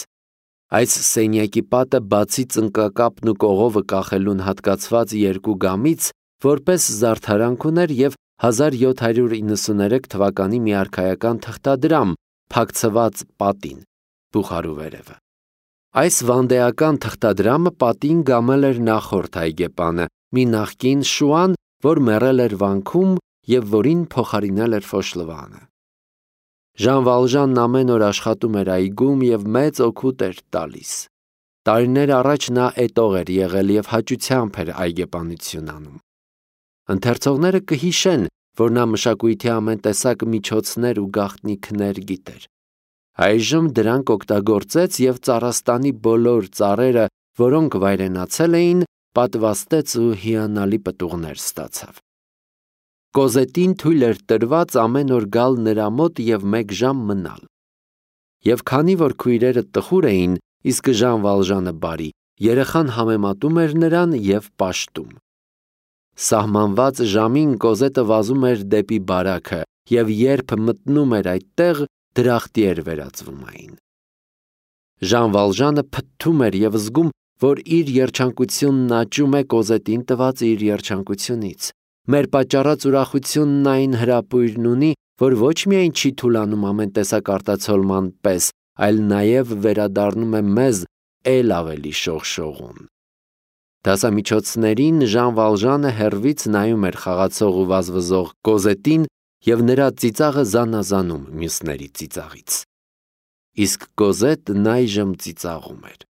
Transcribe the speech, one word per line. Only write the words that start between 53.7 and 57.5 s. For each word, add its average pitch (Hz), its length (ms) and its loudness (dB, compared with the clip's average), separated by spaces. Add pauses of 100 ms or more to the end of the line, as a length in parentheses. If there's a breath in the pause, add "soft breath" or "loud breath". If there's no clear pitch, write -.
թույլ 151 300 2
էր 113 180 2
տրված 127 540 0
ամեն 127 340 2
օր 120 160 2
գալ 120 320 2
նրա 107 300 0
մոտ 147 320 -2
և 110 260 0
մեկ 101 280 -2
ժամ 127 280 0
մնալ։ 98 400 -6 (1040)